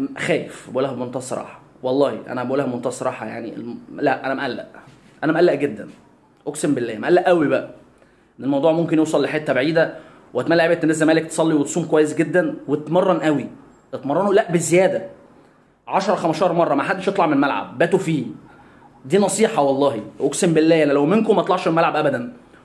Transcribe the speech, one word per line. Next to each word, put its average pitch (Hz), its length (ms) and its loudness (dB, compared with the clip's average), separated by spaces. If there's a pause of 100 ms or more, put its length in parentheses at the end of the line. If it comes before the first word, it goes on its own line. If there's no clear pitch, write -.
(180)
خايف، - 520 -4
بقولها 131 220 -2
بمنتهى 123 260 -8
الصراحة، - 420 -10 (220)
والله 127 360 0 (100)
أنا 123 160 -6
بقولها 135 220 -2
بمنتهى 120 220 -4
الصراحة، 123 380 -6
يعني 113 300 -10
الم-، 120 220 -10 (180)
لا 131 300 -2
أنا 131 80 -4
مقلق، 127 320 -6 (580)
أنا 151 80 2
مقلق 160 220 4
جدًا، 143 340 -4 (580)
أقسم 147 280 -2
بالله 117 240 -4
مقلق 160 240 2
قوي 170 260 2
بقى، 127 220 0 (680)
إن 120 40 -10
الموضوع 143 280 2
ممكن 165 260 0
يوصل 151 260 2
لحتة 151 280 -2
بعيدة. 156 420 0 (400)
وأتمنى 127 220 2
لعيبة 170 180 4
نادي 165 160 0
الزمالك 160 360 2
تصلي 160 280 0
وتصوم 147 300 0
كويس 151 300 2
جدًا 160 400 0 (140)
وتتمرن 156 520 0
قوي، 143 260 0 (480)
اتمرنوا 165 400 0
لا 180 180 2
بزيادة، 170 540 2 (840)
عشرة 190 260 0
خمستاشر - 380 0
مرة، 160 220 2
ما 139 80 0
حدش 185 260 -4
يطلع 190 180 2
من 151 60 2
الملعب، 135 460 0
باتوا 170 200 2
فيه، 151 260 -2 (800)
دي 147 140 2
نصيحة 208 440 2
والله، 135 380 2 (200)
أقسم 160 340 2
بالله 160 280 4
أنا 143 100 2
لو 143 140 4
منكم 214 300 4
ما 170 40 2
اطلعش 180 280 0
من 165 40 2
الملعب 160 240 2
أبدًا، 127 360 -2 (320)